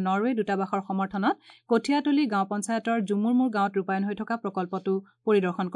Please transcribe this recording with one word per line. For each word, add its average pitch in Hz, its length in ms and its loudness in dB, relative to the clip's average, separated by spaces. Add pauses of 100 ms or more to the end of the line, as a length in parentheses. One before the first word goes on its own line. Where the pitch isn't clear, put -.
নৰৱে 196 320 0
দূতাবাসৰ 196 480 -2
সমৰ্থনত 190 480 -2 (360)
কঠীয়াতলী 285 520 2 (100)
গাঁও 196 180 2
পঞ্চায়তৰ 226 460 -2 (100)
জুমুৰমুৰ 233 480 2
গাঁৱত 202 240 0
ৰূপায়ণ 190 280 -2
হৈ 202 140 -4
থকা 220 220 -6
প্ৰকল্পটো 185 500 -4 (320)
পৰিদৰ্শন 190 500 2